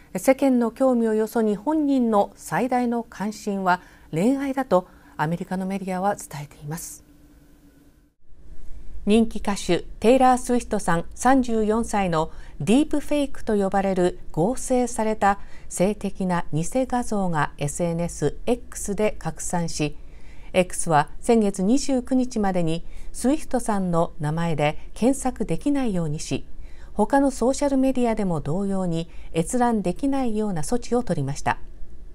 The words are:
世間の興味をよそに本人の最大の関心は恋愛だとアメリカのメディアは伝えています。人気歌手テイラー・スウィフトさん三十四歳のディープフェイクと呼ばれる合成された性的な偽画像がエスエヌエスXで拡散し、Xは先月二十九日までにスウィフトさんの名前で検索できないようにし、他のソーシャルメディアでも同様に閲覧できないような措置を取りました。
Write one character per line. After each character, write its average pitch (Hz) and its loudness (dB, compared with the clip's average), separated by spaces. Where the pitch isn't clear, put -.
世 269 4
間 269 4
の 226 0
興 262 2
味 226 2
を 220 2
よ 220 2
そ 233 0
に 214 2
本 302 0
人 254 2
の 202 2
最 190 -2
大 247 0
の 233 -2
関 208 -8
心 196 -6
は 180 2
恋 208 2
愛 269 -4
だ 262 -2
と 180 2
ア 151 -2
メ 170 -2
リ 185 -6
カ 185 -6
の 190 -4
メ 190 -4
デ 190 -8
ィ 185 -4
ア 180 -4
は 202 0
伝 - -14
え - -12
て - -20
い 151 -12
ま 156 -8
す。 - -16
人 220 4
気 220 -4
歌 202 0
手 170 0
テ 247 6
イ - 4
ラ 254 6
ー・ - -2
ス 247 -2
ウ 247 4
ィ - 2
フ - -6
ト 220 -2
さ 170 2
ん 170 -2
三 262 4
十 220 0
四 214 0
歳 196 0
の 160 0
デ 151 4
ィ 277 8
ー 311 0
プ 302 0
フ - -4
ェ 294 2
イ 277 -2
ク - -2
と 220 0
呼 196 2
ば 196 2
れ 190 2
る 180 2
合 196 2
成 247 0
さ 226 -4
れ 214 0
た 202 2
性 196 0
的 190 -4
な 175 0
偽 156 0
画 247 -2
像 196 0
が 147 0
エ 147 -2
ス 175 -2
エ 170 0
ヌ 170 -2
エ 170 -2
ス - -2
X - -4
で 208 0
拡 160 -6
散 175 -2
し、 147 -2
X 180 0
は 147 4
先 233 4
月 196 0
二 240 4
十 254 0
九 262 -2
日 247 0
ま 196 2
で 180 2
に 165 0
ス - -2
ウ 262 4
ィ 311 2
フ - -4
ト 247 0
さ 208 0
ん 185 0
の 170 2
名 147 0
前 170 0
で 151 2
検 269 2
索 254 -2
で 247 0
き 294 0
な 277 2
い 202 0
よ 170 2
う 156 0
に 151 -2
し、 - -4
他 214 2
の 277 4
ソ 247 0
ー 277 2
シ 285 -2
ャ 285 2
ル 269 2
メ 262 2
デ 254 2
ィ 240 4
ア 226 2
で 208 0
も 170 0
同 180 -2
様 196 0
に 165 -2
閲 170 0
覧 240 2
で 180 0
き 277 -2
な 269 0
い 214 0
よ 214 0
う 190 -2
な 160 0
措 240 0
置 - -2
を 240 2
取 165 0
り - 0
ま 139 -2
し - -6
た。 113 0